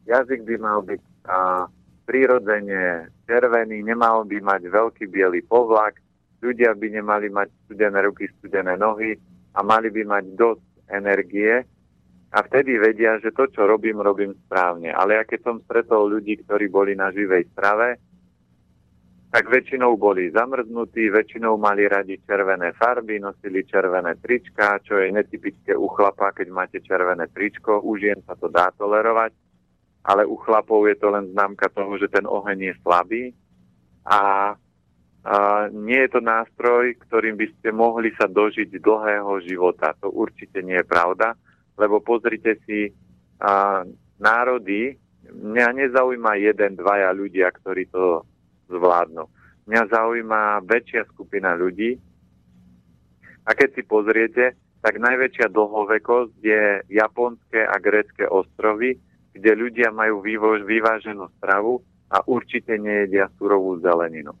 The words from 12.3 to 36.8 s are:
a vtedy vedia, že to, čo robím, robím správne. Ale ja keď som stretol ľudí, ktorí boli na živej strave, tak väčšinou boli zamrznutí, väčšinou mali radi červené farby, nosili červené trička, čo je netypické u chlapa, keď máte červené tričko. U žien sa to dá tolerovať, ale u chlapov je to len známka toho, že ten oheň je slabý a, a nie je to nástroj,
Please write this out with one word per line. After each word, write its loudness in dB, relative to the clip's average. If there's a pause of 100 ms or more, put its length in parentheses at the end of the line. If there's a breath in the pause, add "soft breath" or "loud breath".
a 0
vtedy 0
vedia, 2
že -2
to, 0
čo 0
robím, 2
robím 0 (120)
správne. -2
Ale 2
ja 0
keď -6
som -6
stretol 2
ľudí, -6
ktorí -2
boli 2
na -2
živej 0
strave, 0 (1300)
tak 2
väčšinou 2
boli 2
zamrznutí, -2
väčšinou 0
mali 2
radi -2
červené -2
farby, -2
nosili -6
červené 0
trička, -2
čo -2
je 0
netypické -6
u -2
chlapa, 0
keď -8
máte -8
červené -2
tričko. -4
U -4
žien -2
sa -12
to -6
dá 2
tolerovať, 0 (720)
ale 2
u -4
chlapov 2
je -2
to 0
len -4
známka -2
toho, -6
že -4
ten -2
oheň -4
je -6
slabý 0 (800)
a, 4
a -2 (360)
nie 0
je 2
to 0
nástroj, 0